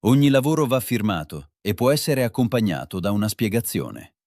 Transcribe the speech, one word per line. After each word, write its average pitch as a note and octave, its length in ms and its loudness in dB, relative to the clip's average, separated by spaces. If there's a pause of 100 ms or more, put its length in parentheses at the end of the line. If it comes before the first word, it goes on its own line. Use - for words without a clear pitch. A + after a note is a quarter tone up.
Ogni C#3 240 6
lavoro C#3 380 2
va B2+ 140 0
firmato F#2 720 -4 (100)
e G2+ 100 -2
può B2 180 2
essere C#3+ 340 0
accompagnato G#2+ 760 -2
da G2 100 -2
una G#2 200 0
spiegazione. F#2+ 840 -4 (100)